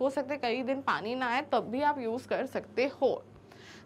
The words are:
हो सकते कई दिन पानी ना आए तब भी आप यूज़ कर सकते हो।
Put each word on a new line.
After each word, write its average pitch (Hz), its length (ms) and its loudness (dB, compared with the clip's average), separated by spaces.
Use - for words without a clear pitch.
हो 262 80 4
सकते 269 280 -2
कई 247 260 0
दिन 269 180 -2
पानी 220 340 0
ना 254 120 0
आए 240 140 0
तब 262 180 2
भी 226 220 -2
आप 294 180 4
यूज़ 240 280 -4
कर 208 180 0
सकते 262 460 0
हो। 247 220 2